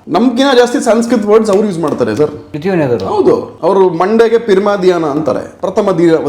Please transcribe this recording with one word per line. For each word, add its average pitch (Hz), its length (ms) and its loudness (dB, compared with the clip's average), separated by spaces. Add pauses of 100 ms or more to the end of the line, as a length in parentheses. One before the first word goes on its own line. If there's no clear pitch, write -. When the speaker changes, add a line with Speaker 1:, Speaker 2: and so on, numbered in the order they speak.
Speaker 1:
ನಮ್ಗಿನ್ನ 254 500 0
ಜಾಸ್ತಿ 240 220 2
ಸಂಸ್ಕೃತ್ 233 460 0
ವರ್ಡ್ಸ್ 208 260 2
ಅವ್ರು 208 160 2
ಯೂಸ್ 170 120 -6
ಮಾಡ್ತಾರೆ 127 360 -2
ಸರ್. 147 160 0
Speaker 2:
ಲಿಥುವೇನಿಯಾದವರು? 147 760 -4
Speaker 1:
ಹೌದು, - 580 0
ಅವರು 190 260 2
ಮಂಡೇಗೆ 220 480 2
ಪಿರ್ಮಾ 202 380 0
ದಿಯಾನ 180 300 0
ಅಂತಾರೆ, - 560 -4
ಪ್ರಥಮ 190 300 -2
ದಿನ, 160 380 2